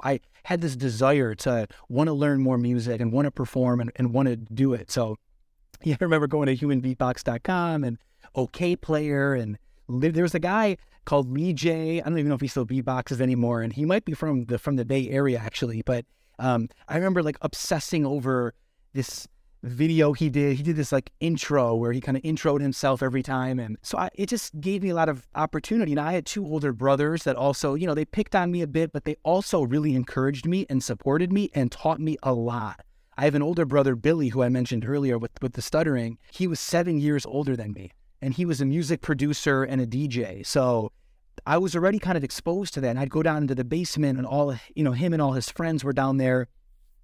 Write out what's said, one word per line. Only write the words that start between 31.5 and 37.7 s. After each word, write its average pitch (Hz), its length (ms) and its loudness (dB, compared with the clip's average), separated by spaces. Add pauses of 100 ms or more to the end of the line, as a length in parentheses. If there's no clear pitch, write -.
and 127 160 0
taught 160 300 -2
me 156 240 -2
a 131 80 2
lot. 117 520 -4 (320)
I 139 100 2
have 147 100 4
an 147 60 2
older 165 220 0
brother, 135 300 2
Billy, 143 360 2
who 127 120 0
I 123 60 2
mentioned 123 360 0
earlier 135 340 0
with, 117 120 -6 (100)
with 127 120 -4
the 117 100 -8
stuttering. 131 560 0 (140)
He 185 160 -2
was 160 100 -2
seven 170 400 0
years 147 260 0
older 139 300 -2
than 107 180 -6